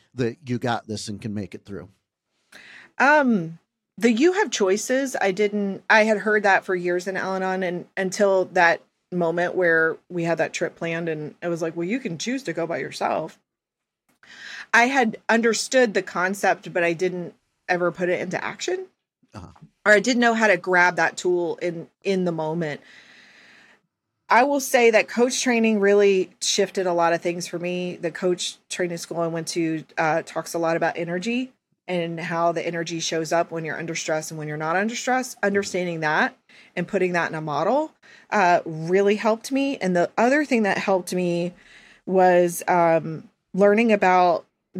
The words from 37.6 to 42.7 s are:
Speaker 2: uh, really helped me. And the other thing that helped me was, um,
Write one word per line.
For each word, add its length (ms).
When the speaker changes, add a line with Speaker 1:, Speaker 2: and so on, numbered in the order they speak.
Speaker 2:
uh, 340
really 520
helped 360
me. 260
And 180
the 200
other 280
thing 200
that 140
helped 360
me 380
was, 640
um, 600